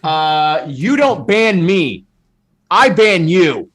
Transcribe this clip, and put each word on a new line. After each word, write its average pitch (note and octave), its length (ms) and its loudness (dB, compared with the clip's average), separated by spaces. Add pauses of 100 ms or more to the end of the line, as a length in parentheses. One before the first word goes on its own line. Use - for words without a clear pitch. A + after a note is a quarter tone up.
Uh, D#3 640 -2
you D3+ 280 -4
don't C4+ 320 0
ban G#3 380 0
me. E3 400 -2 (680)
I A#3 180 4
ban G3 380 2
you. D#3+ 480 0